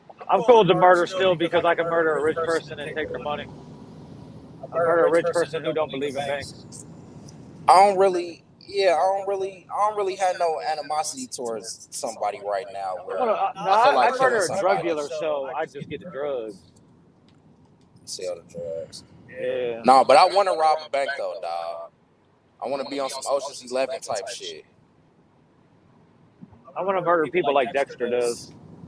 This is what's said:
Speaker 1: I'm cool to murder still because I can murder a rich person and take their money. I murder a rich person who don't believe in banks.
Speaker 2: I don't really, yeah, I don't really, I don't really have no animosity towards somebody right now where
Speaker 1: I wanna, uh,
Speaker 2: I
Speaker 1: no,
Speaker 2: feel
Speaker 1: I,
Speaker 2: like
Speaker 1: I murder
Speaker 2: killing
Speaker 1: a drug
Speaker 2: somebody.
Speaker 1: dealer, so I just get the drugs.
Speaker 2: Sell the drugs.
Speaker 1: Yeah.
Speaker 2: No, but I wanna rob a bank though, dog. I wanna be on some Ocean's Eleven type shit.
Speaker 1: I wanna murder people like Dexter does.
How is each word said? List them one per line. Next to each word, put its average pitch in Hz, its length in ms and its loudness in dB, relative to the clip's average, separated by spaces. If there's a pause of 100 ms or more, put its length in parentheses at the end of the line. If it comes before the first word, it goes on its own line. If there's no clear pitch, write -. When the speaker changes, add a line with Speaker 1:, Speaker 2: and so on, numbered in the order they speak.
(300)
Speaker 1:
I'm 190 140 4
cool 226 220 8
to 185 80 6
murder 175 320 8
still 185 300 2
because 165 280 0
I 170 120 4
can 165 120 -2
murder 165 280 0
a 139 40 -2
rich 156 240 0
person 156 360 -4
and 143 140 -8
take 156 160 -6
their 131 100 -8
money. 147 280 -8 (1120)
I - 100 -14
murder 165 340 4
a 165 40 2
rich 165 220 2
person 156 320 -2
who 156 80 -2
don't 151 180 -2
believe 135 260 -4
in 139 80 -4
banks. 139 420 -8 (1000)
Speaker 2:
I 160 60 8 (120)
don't 196 120 2
really, 175 460 0 (160)
yeah, 190 340 2
I 151 40 2 (200)
don't 196 100 -8
really, 190 460 -6
I 202 140 0
don't 214 100 -4
really 190 180 -2
have 185 220 0
no 165 220 0 (100)
animosity 151 580 -6
towards 113 640 -8
somebody 107 520 -6
right 98 280 -4
now 98 320 -8
where - 140 -6
Speaker 1:
I - 20 -2
wanna, 233 120 2
uh, 185 240 -2
Speaker 2:
I 190 80 -12
Speaker 1:
no, 190 120 2
Speaker 2:
feel 254 180 6
Speaker 1:
I, - 20 0
Speaker 2:
like 247 140 4
Speaker 1:
I - 20 2
murder 254 280 2
Speaker 2:
killing - 40 2
Speaker 1:
a 160 60 -2
drug 190 300 0
Speaker 2:
somebody. - 20 -4
Speaker 1:
dealer, 151 280 -4
so 151 460 -4
I 160 100 -4
just 147 240 -14
get 147 100 -10
the - 60 -16
drugs. 131 500 -8 (1500)
Speaker 2:
Sell 92 320 -8
the 85 60 -16 (100)
drugs. 82 520 -10 (240)
Speaker 1:
Yeah. 127 560 -6
Speaker 2:
No, 127 200 8
but 127 140 8
I 180 80 8
wanna 185 260 2
rob 156 340 2
a - 40 -18
bank 139 260 -2
though, 98 240 -6
dog. 85 500 -10 (760)
I 110 40 -6
wanna 135 180 -4
be 139 140 -6
on 131 100 -4
some - 180 -12
Ocean's 135 420 -4
Eleven 131 300 -4
type 107 280 -6
shit. 85 360 -12 (2000)
Speaker 1:
I 160 80 -6
wanna 190 180 -2
murder 165 260 2
people 160 260 0
like 135 180 2
Dexter 131 360 -4
does. 120 460 -2 (340)